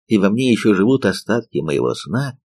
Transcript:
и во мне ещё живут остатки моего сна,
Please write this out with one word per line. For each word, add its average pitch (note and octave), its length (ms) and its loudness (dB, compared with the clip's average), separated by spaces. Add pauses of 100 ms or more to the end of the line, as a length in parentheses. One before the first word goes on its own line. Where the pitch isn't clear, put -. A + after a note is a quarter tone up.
и G#2+ 140 2
во G2 100 2
мне B2 220 0
ещё G#2+ 240 2
живут A#2 300 2
остатки G#2 540 -4
моего C2+ 360 -2
сна, B2+ 420 -6 (100)